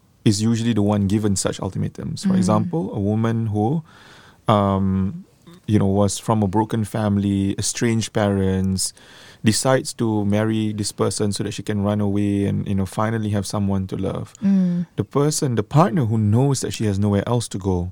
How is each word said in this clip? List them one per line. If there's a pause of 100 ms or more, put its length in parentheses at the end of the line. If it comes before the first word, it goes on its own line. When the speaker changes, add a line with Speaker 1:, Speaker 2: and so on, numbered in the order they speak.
(260)
Speaker 1:
is
usually
the
one
given
such
ultimatums.
For
Speaker 2:
Mm.
Speaker 1:
example,
a
woman
who, (640)
um, (420)
you
know, (140)
was
from
a
broken
family,
estranged
parents, (500)
decides
to
marry
this
person
so
that
she
can
run
away
and,
you
know,
finally
have
someone
to
love,
Speaker 2:
Mm. (100)
Speaker 1:
the
person,
the
partner
who
knows
that
she
has
nowhere
else
to
go